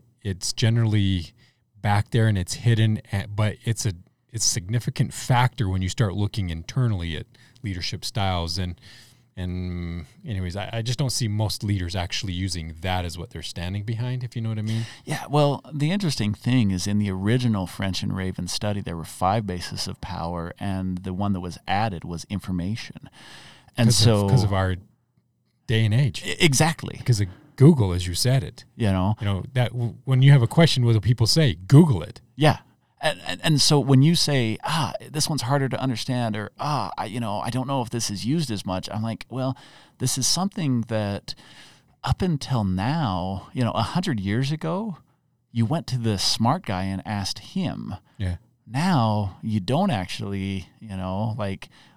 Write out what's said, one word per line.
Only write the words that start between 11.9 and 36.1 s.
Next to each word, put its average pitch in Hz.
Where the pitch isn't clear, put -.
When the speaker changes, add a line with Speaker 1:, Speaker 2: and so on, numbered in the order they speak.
Speaker 1:
actually 90
using 87
that 92
as 82
what 82
they're 82
standing 95
behind, 120
if 120
you 120
know 113
what 110
I 107
mean. 110
Speaker 2:
Yeah, -
well, 143
the 151
interesting 151
thing 123
is 90
in 104
the 104
original 104
French 95
and 101
Raven 92
study, 101
there 87
were 80
five 104
bases 95
of 92
power, 85
and 95
the 92
one 101
that 90
was 87
added 98
was 85
information. 95
And 120
Speaker 1:
'Cause 120
of, -
Speaker 2:
so 104
Speaker 1:
'cause 101
of 101
our 95
day 110
and 104
age. 135
Speaker 2:
E-, -
exactly. 156
Speaker 1:
Because 107
of 95
Google, 127
as 90
you 90
said 127
it. -
Speaker 2:
You 107
know? 95
Speaker 1:
You 104
know, 98
that 123
w-, 117
when 131
you 139
have 139
a 113
question, 160
what 117
do 110
people 110
say? 147
Google 139
it. -
Speaker 2:
Yeah. 143
And, -
and, 170
and 156
so 147
when 131
you 165
say, 123
"Ah, 151
this 151
one's 143
harder 135
to 123
understand," 120